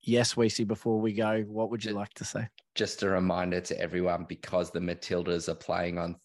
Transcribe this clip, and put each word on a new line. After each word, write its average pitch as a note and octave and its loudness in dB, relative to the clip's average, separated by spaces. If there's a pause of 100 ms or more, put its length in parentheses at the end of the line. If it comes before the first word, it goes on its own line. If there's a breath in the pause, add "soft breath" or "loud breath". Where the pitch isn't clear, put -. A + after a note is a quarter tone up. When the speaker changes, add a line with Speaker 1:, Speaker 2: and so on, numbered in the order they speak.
Speaker 1:
yes, A#2 4
Weissy, A2+ 2
before A2 0
we A2 0
go, A2 2
what G#2+ -2
would A2 -6
you A2 -4
Speaker 2:
Ju-, G#2 -2
Speaker 1:
like G2 -6
to - -10
say? - -6 (260)
Speaker 2:
just - -2
a G2 2
reminder F2+ 2
to - -4
everyone, F2 0
because F2+ -2
the - -4
Matildas F2 -2
are E2+ -2
playing F2 -2
on E2+ -4